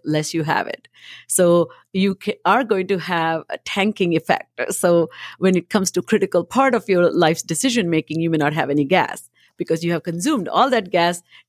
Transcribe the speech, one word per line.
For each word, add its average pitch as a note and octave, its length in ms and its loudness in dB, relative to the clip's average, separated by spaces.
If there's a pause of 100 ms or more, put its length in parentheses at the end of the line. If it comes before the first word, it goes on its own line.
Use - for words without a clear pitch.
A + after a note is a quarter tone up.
less D3+ 280 -2
you E3 120 -2
have - 220 0
it. - 220 -12 (400)
So E3+ 420 4 (220)
you G3 220 0
ca-, - 320 -8
are B3 180 4
going G3 240 -2
to G3 100 -2
have E3 520 -2
a - 80 -8
tanking G3 580 -2
effect. - 560 -4
So E3+ 380 2 (280)
when F#3 180 2
it E3+ 120 -4
comes F#3+ 240 -2
to F3 100 -2
critical F#3+ 420 0
part C4 300 0
of G#3+ 140 -4
your F3 240 2
life's E3 300 2
decision A3+ 480 -2
making, D#3 300 -2
you E3 100 0
may D#3+ 80 0
not D3 160 0
have C#3+ 160 -2
any D3 140 2
gas E3 440 -2 (300)
because E3 260 -2
you E3+ 80 0
have E3 100 -2
consumed F3+ 460 -2
all B3 220 2
that A3+ 200 0
gas F3 320 2 (260)